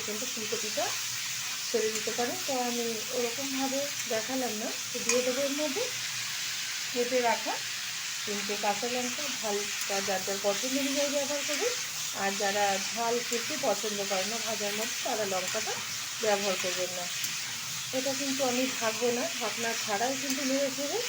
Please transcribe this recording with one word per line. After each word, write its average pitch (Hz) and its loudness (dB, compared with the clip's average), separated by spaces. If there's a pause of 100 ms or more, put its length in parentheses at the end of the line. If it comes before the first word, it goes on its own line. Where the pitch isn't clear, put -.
কিন্তু 214 -2
ফুলকপিটা 220 -2 (840)
ছেড়ে 220 2
দিতে 220 0
পারেন, 247 0
তো 294 0 (160)
আমি 240 0 (300)
ওরকমভাবে 262 0 (320)
দেখালাম 233 0
না। 262 -2 (200)
তো 254 -4
দিয়ে 240 4
দেবো 254 2
এর 277 0
মধ্যে 302 0 (1080)
কেটে 247 2 (100)
রাখা 226 2 (720)
তিনটে 202 -2
কাঁচা 208 2
লঙ্কা, 247 0 (140)
ঝালটা 202 0 (120)
যার 190 2
যার 196 0
পছন্দ 208 2 (100)
অনুযায়ী 285 2
ব্যবহার 285 2
করবেন। 302 2 (480)
আর 196 2 (100)
যারা 202 4 (240)
ঝাল 233 2 (120)
খেতে 240 0 (120)
পছন্দ 208 0 (100)
করেন 190 2
না 226 -2
ভাজার 208 0
মধ্যে, 233 -2
তারা 220 2
লঙ্কাটা 208 0 (500)
ব্যবহার 202 4
করবেন 180 0
না। 175 -2 (920)
এটা 269 2
কিন্তু 269 0
আমি 247 4 (140)
ঢাকবো 226 2 (100)
না, 254 0 (160)
ঢাকনা 226 0 (140)
ছাড়াই 220 2
কিন্তু 269 0
নেড়ে 269 4
চেড়ে 285 0